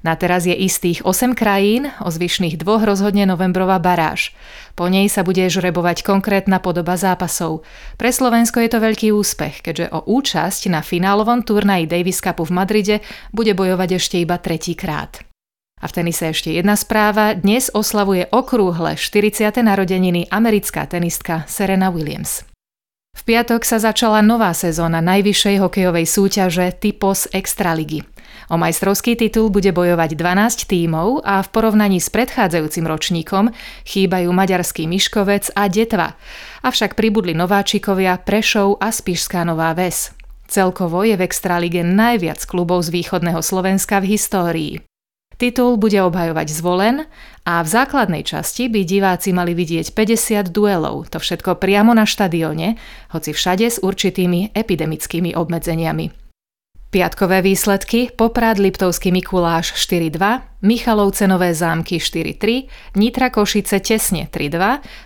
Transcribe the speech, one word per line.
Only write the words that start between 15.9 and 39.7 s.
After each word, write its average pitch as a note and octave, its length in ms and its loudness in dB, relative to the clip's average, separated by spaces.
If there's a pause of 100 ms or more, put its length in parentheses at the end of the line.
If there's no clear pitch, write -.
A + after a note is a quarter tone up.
tenise E3 400 -2
ešte - 160 -4
jedna F3+ 240 2
správa. G#3+ 560 2
Dnes G#3 400 0
oslavuje G3 560 0
okrúhle F3+ 720 0
štyridsiate G#3+ 640 0
narodeniny F#3 640 2
americká G#3 560 0
tenistka E3+ 640 -4
Serena F#3+ 400 0
Williams. - 560 -6 (720)
V - 80 -16
piatok A#3 400 2
sa A3+ 160 0
začala G#3+ 400 2
nová G#3+ 320 4
sezóna E3 480 0
najvyššej G3 640 2
hokejovej F3 480 2
súťaže F#3 640 2
Typos G3 560 -2
Extraligy. D#3+ 720 -4 (460)
O E3 80 0
majstrovský G3 560 0
titul A3 400 2
bude G3+ 160 4
bojovať E3+ 480 2
dvanásť F3+ 480 0
tímov E3+ 560 0
a G3 240 0
v - 80 -18
porovnaní G#3 480 4
s - 80 -4
predchádzajúcim E3+ 800 0
ročníkom F#3+ 640 0 (320)
chýbajú F3+ 480 2
maďarský F3+ 560 0
Miškovec G3 640 0
a G3+ 160 0
Detva. G3 480 0 (480)
Avšak A3+ 320 0
pribudli G3+ 400 2
nováčikovia F#3+ 800 2
Prešov G3+ 640 2
a G#3+ 80 0
Spišská F3 560 -4
Nová E3 320 0